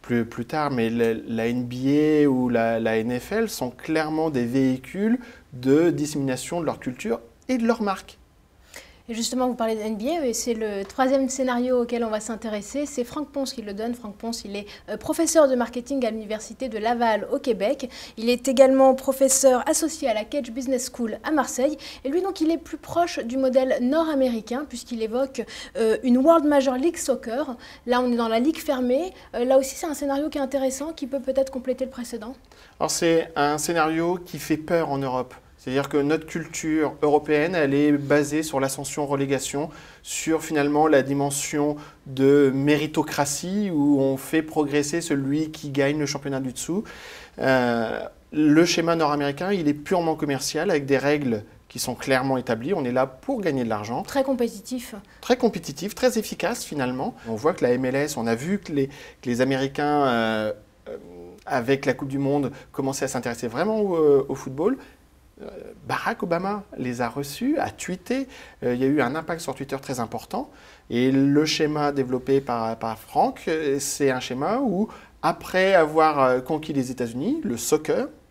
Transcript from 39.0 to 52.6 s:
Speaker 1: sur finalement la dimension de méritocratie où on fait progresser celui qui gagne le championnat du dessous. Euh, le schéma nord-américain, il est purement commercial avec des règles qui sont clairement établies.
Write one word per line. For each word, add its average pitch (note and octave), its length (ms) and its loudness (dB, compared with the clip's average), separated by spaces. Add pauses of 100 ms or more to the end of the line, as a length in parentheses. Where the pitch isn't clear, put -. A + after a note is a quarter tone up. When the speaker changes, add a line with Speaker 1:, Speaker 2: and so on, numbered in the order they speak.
Speaker 1:
sur D#3+ 400 -2
finalement D3 460 2
la C#3 140 6
dimension C#3+ 720 -2 (300)
de C3+ 460 6
méritocratie D3+ 1200 0
où C#3+ 280 4
on C3+ 160 2
fait D#3+ 260 0
progresser D3 580 0
celui D3+ 520 -2
qui D3 180 -10
gagne C#3+ 300 2
le C#3+ 60 0
championnat C#3 340 -4
du C3 120 -6
dessous. F#3 300 -4 (560)
Euh, A#2+ 600 2 (320)
le D3+ 320 6
schéma E3+ 320 2
nord-américain, D3 560 0
il E3+ 160 0
est D3 60 2
purement D#3+ 420 0
commercial D3+ 520 -2
avec D3 160 2
des C3+ 140 4
règles C3 460 0 (240)
qui B2+ 100 -14
sont B2 160 -4
clairement C3 440 2
établies. B2 360 -2